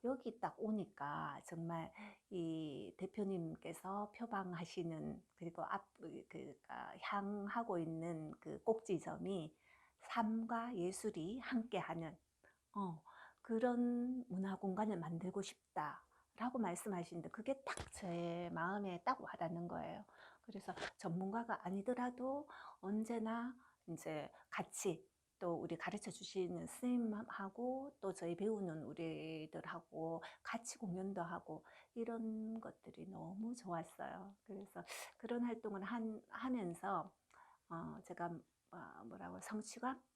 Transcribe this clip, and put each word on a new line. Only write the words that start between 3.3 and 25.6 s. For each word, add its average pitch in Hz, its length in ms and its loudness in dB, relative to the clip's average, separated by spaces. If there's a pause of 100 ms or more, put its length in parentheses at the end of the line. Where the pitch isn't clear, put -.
표방하시는 170 1040 -2 (160)
그리고 170 260 -4
앞, - 220 0 (440)
그러니까 - 720 -8
향하고 208 760 2
있는 160 640 0
그 147 240 -6
꼭지점이 175 920 2 (480)
삶과 226 720 2
예술이 190 640 0
함께하는, 175 800 0 (580)
어, 180 260 0 (400)
그런 240 880 4
문화 190 280 2
공간을 202 420 2
만들고 170 440 0
싶다라고 - 1160 -4
말씀하시는데 175 680 0
그게 220 240 0 (100)
딱 - 120 -2 (160)
제 170 640 0
마음에 180 520 2
딱 254 160 4
와닿는 170 460 0
거예요. 170 360 -2 (420)
그래서 202 280 -6 (240)
전문가가 196 680 2
아니더라도 247 840 2 (340)
언제나 220 720 2 (340)
이제 156 420 -2 (200)
같이 - 560 0 (340)
또 175 160 4
우리 170 200 0